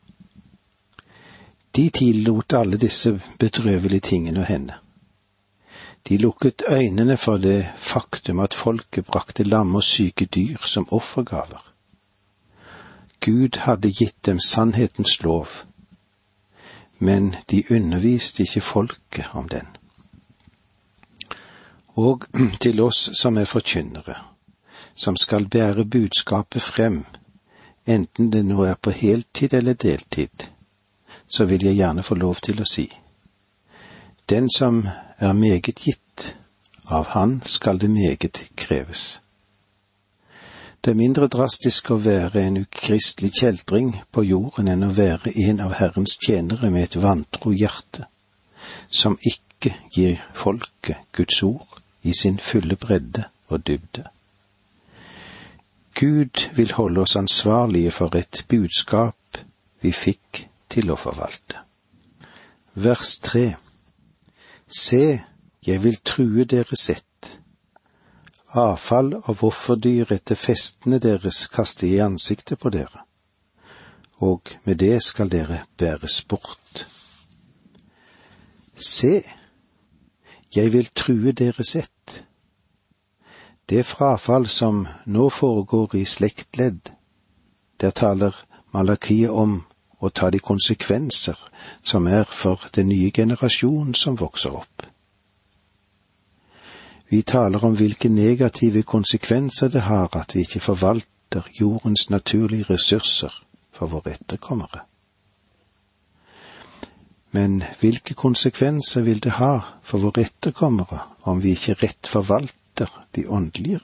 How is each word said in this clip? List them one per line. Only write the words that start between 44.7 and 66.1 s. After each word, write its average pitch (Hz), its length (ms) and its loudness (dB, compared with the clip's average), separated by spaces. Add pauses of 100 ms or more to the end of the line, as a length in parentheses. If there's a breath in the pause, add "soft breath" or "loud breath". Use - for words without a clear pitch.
å 98 80 0
være 98 380 2 (160)
en 104 180 2
av 95 140 -4
Herrens 95 420 0
tjenere 104 480 0
med 87 140 2
et - 180 -6
vantro 98 560 0
hjerte, - 480 -4 (840 loud breath)
som - 360 2
ikke - 460 -4 (240)
gir 90 260 2 (160)
folket - 640 -4 (100)
Guds - 300 -2
ord - 400 -4 (240)
i 87 80 0
sin 98 240 2
fulle 95 400 -2
bredde 98 480 -2 (240)
og 80 160 -6
dybde. 85 400 -6 (1900 loud breath)
Gud 147 560 0
vil 117 240 0
holde 95 240 2
oss - 160 2
ansvarlige 101 800 2
for 85 180 -2
et - 320 -4
budskap - 920 0 (400)
vi 92 80 2
fikk - 540 -4 (260)
til 98 240 0
å 71 80 -6
forvalte. - 600 -12 (1120 loud breath)
Vers 113 500 2
tre. 117 300 0 (1120 soft breath)
«Se, 135 520 2 (440)
jeg 92 160 0
vil 113 240 2
true 120 400 2